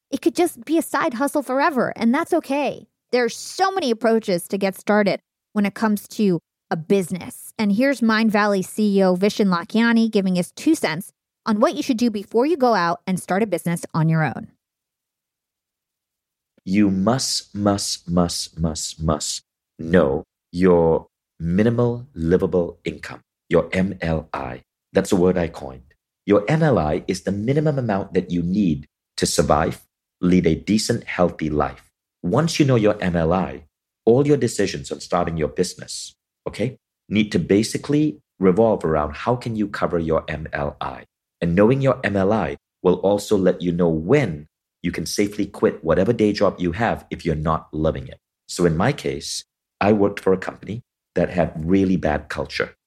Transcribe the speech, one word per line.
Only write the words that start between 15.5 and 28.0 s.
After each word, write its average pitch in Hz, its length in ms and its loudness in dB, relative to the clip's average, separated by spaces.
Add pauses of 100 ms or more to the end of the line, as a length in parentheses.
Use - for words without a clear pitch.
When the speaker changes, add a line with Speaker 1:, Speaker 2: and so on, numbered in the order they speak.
Speaker 2:
You 98 240 2
must, 98 640 -2
must, 101 540 -2
must, 87 500 -2
must, 80 420 -6
must 78 420 -4 (360)
know 80 440 2 (280)
your 87 560 4 (320)
minimal 117 760 0
livable 85 680 0
income, - 380 -12 (280)
your 85 220 2
M 92 300 -2
L 80 320 -4
I. 64 300 -10 (280)
That's 95 220 2
a - 20 2
word 92 220 4
I 85 100 0
coined. 65 460 -14 (320)
Your 101 240 4
M 160 140 2
L 127 160 4
I 78 280 -2
is 92 140 -4
the 95 100 -4
minimum 139 480 -2
amount 101 340 -4